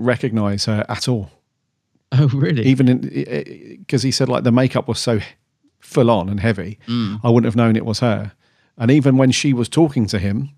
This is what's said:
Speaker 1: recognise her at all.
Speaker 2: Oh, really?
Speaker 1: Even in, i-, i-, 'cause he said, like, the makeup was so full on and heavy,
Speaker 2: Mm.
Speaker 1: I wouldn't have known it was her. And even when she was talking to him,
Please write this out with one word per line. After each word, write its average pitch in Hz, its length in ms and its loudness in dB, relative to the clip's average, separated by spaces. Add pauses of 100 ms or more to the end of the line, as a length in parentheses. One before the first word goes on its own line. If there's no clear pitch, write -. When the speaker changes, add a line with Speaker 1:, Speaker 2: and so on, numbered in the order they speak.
Speaker 1:
recognise 110 600 -2
her 107 240 -2
at 104 180 -6
all. 110 220 -4 (840)
Speaker 2:
Oh, 139 160 4
really? 139 380 0
Speaker 1:
Even 131 220 4
in, 127 260 0
i-, 139 240 -6
i-, - 400 -14 (100)
'cause 135 140 0
he 131 80 -2
said, 131 180 -2
like, 123 160 -2
the 123 80 4
makeup 127 360 2
was 113 100 -4
so 113 220 -2 (600)
full 120 300 2
on 95 180 0
and 101 120 -6
heavy, 101 460 -4
Speaker 2:
Mm. 110 380 -4
Speaker 1:
I 120 60 2
wouldn't 117 160 4
have 107 100 -2
known 113 200 2
it 113 100 -4
was 107 140 -6
her. 104 320 -2 (440)
And 117 140 0
even 139 260 4
when 131 140 4
she 139 240 0
was 120 160 -2
talking 143 380 2
to 107 100 -2
him, 107 400 -4